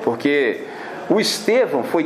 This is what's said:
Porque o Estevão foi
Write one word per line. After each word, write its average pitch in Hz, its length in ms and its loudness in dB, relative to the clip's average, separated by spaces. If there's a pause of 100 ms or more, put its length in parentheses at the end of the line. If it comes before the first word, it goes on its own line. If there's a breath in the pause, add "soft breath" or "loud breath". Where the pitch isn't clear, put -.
Porque 127 580 2 (480 loud breath)
o 202 100 4
Estevão 208 640 0
foi 165 220 0